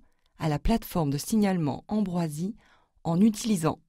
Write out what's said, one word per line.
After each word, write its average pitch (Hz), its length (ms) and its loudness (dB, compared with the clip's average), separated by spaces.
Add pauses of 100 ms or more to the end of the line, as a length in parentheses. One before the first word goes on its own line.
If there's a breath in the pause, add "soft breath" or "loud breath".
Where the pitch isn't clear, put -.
(400)
à 160 80 -2
la 147 100 0
plateforme 180 540 0
de 139 60 0
signalement 190 720 0
Ambroisie 180 680 -4 (480 soft breath)
en 170 160 0
utilisant 208 680 2